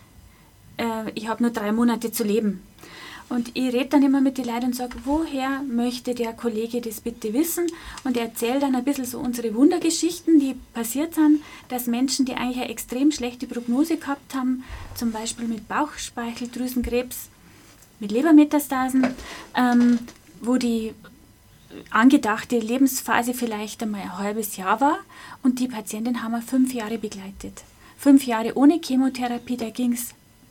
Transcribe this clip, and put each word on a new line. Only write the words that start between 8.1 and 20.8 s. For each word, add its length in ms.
er 80
erzählt 360
dann 140
ein 80
bisschen 220
so 120
unsere 380
Wundergeschichten, 840
die 140
passiert 400
sind, 260
dass 200
Menschen, 400
die 80
eigentlich 220
eine 120
extrem 420
schlechte 360
Prognose 500
gehabt 380
haben, 280
zum 180
Beispiel 360
mit 200
Bauchspeicheldrüsenkrebs, 1600
mit 120
Lebermetastasen, 960
ähm, 420
wo 160
die 360